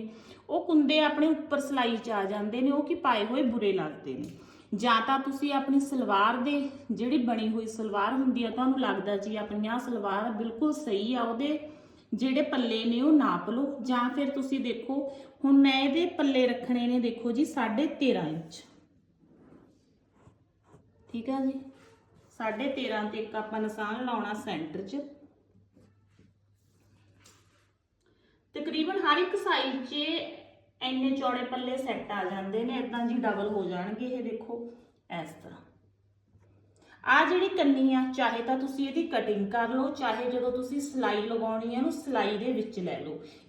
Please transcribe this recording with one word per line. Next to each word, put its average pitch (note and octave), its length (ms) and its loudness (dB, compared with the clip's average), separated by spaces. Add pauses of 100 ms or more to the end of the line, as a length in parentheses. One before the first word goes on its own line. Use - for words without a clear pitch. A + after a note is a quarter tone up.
(480)
ਉਹ - 180 0
ਕੁੰਦੇ D4+ 340 6
ਆਪਣੇ D4+ 280 4
ਉੱਪਰ C#4+ 320 0
ਸਿਲਾਈ B3 360 0
'ਚ A3 140 -6
ਆ G3+ 140 0
ਜਾਂਦੇ G#3 360 -2
ਨੇ, C4+ 100 4
ਉਹ D4 120 2
ਕੀ E4+ 140 0
ਪਾਏ A3+ 300 2
ਹੋਏ B3+ 180 0
ਬੁਰੇ A3 280 2
ਲੱਗਦੇ D3+ 420 -4
ਨੇ। - 140 -8 (460)
ਜਾਂ A#3 320 4
ਤਾਂ C#4 140 2
ਤੁਸੀਂ C#4 340 -2
ਆਪਣੀ C4+ 260 4
ਸਲਵਾਰ A3 560 2
ਦੇ, C#4+ 240 0 (300)
ਜਿਹੜੀ A#3 300 0
ਬਣੀ A3+ 280 0
ਹੋਈ A3 200 -2
ਸਲਵਾਰ G#3 440 -2
ਹੁੰਦੀ B3+ 320 2
ਆ, A3 60 -2
ਤੁਹਾਨੂੰ B3+ 300 2
ਲੱਗਦਾ G3+ 360 0
ਜੀ G#3+ 200 -4
ਆਪਣੀ G#3 320 -4
ਆਹ A#3 120 -2
ਸਲਵਾਰ G#3+ 520 -2
ਬਿਲਕੁਲ A#3 420 0
ਸਹੀ A3+ 400 -2
ਆ, A#3+ 80 0
ਉਹਦੇ C4+ 360 -2 (540)
ਜਿਹੜੇ C4 320 2
ਪੱਲੇ A3+ 400 0
ਨੇ A#3 160 2
ਉਹ D4+ 120 6
ਨਾਪ G#3 380 4
ਲਓ। C4 360 -2
ਜਾਂ B3 280 2
ਫਿਰ C#4 160 0
ਤੁਸੀਂ C4+ 300 -2
ਦੇਖੋ, A#3+ 340 -4 (500)
ਹੁਣ C#4 140 8
ਮੈਂ C4+ 220 8
ਇਹਦੇ D#4+ 260 4 (100)
ਪੱਲੇ C4 300 6
ਰੱਖਣੇ A#3+ 400 0
ਨੇ, B3 140 2
ਦੇਖੋ A#3 320 0
ਜੀ, C4+ 140 4
ਸਾਢੇ A#3+ 400 0 (140)
ਤੇਰਾਂ F#3+ 280 2
ਇੰਚ, D#3+ 340 -8 (2500)
ਠੀਕ A#3 220 -6
ਆ C4+ 100 0
ਜੀ। C4+ 120 0 (840)
ਸਾਢੇ A3 340 -2
ਤੇਰਾਂ A3 320 -2
ਤੇ G#3+ 140 -4
ਇੱਕ G#3+ 180 -6
ਆਪਾਂ G#3+ 240 -4
ਨਿਸ਼ਾਨ G#3+ 440 -4
ਲਾਉਣਾ A3 300 -2
ਸੈਂਟਰ F3 480 -6
'ਚ। C#4 180 -6 (3500)
ਤਕਰੀਬਨ D#4+ 460 -2
ਹਰ F4 180 4
ਇੱਕ F#4 180 0
ਸਾਈਜ਼ C4+ 540 0
'ਚ C#4+ 40 -8 (840)
ਇੰਨੇ C4 300 0
ਚੌੜੇ B3 360 0
ਪੱਲੇ B3 300 -4
ਸੈੱਟ A#3+ 360 -4
ਆ G3 120 -2
ਜਾਂਦੇ G3 400 -4
ਨੇ, B3 140 -2
ਏਦਾਂ A#3 280 -4
ਜੀ A#3 100 0
ਡਬਲ G#3 320 0
ਹੋ G3+ 160 -2
ਜਾਣਗੇ G3+ 420 -6
ਇਹ, B3+ 160 -6
ਦੇਖੋ, A3 340 -8 (560)
ਇਸ D#3+ 220 -8
ਤਰ੍ਹਾਂ। - 240 -18 (1500)
ਆਹ C#4+ 220 6
ਜਿਹੜੀ F4+ 220 4
ਕੰਨੀ C4+ 460 4
ਆ, C4 60 4 (160)
ਚਾਹੇ A#3 260 0
ਤਾਂ C4 160 0
ਤੁਸੀਂ C#4 300 -4
ਇਹਦੀ - 200 -2
ਕਟਿੰਗ G#3 420 -2
ਕਰ A#3 180 0
ਲਓ, C4 220 0
ਚਾਹੇ B3 400 -2
ਜਦੋਂ B3 220 -2
ਤੁਸੀਂ B3+ 280 -4
ਸਿਲਾਈ G#3+ 420 -2
ਲਗਾਉਣੀ A3+ 440 -2
ਆ, A#3+ 120 -4
ਇਹਨੂੰ D4+ 140 0
ਸਿਲਾਈ G#3+ 460 -2
ਦੇ B3+ 140 -2
ਵਿੱਚ G#3+ 280 -4
ਲੈ F3 200 -4
ਲਓ। D3+ 180 -10 (300)